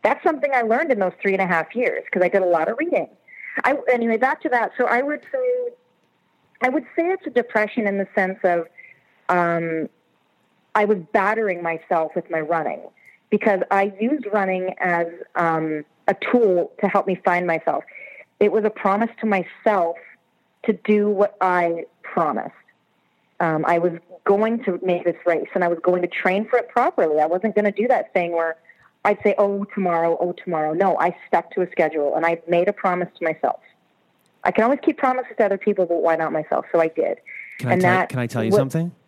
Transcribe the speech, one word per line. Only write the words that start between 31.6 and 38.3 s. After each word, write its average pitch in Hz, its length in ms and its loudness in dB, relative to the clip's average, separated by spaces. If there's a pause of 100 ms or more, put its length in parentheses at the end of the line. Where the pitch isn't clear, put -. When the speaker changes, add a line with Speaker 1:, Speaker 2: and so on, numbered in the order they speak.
Speaker 1:
a 175 100 -2
schedule, 156 440 0
and 160 100 0
I 170 220 0
made 175 200 2
a 202 60 -2
promise 180 340 -2 (120)
to - 40 -6
myself. 160 380 -2 (840)
I - 80 2
can 220 140 2
always 269 160 2
keep 302 160 0
promises 254 400 -2
to 214 80 4
other 196 120 0
people, 202 280 0
but 170 160 0
why 165 160 2
not 160 160 -2
myself? 156 400 -2
So 170 80 4
I 160 80 2
did. - 300 -2 (400)
Speaker 2:
Can 131 120 -2
Speaker 1:
And 185 100 2
Speaker 2:
I 185 60 2
tell, 180 120 4
Speaker 1:
that - 100 -2
Speaker 2:
can 131 100 -4
I 120 80 -2
tell 117 160 -4